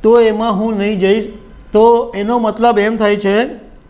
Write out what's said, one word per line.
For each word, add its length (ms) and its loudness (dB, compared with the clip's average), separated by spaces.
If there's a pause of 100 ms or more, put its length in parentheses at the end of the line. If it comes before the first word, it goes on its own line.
તો 180 4
એમાં 400 0
હું 180 -4
નહીં 220 -2
જઈશ." 340 0 (380)
તો 440 2
એનો 240 -2
મતલબ 400 0
એમ 160 -2
થાય 200 0
છે 300 -2 (440)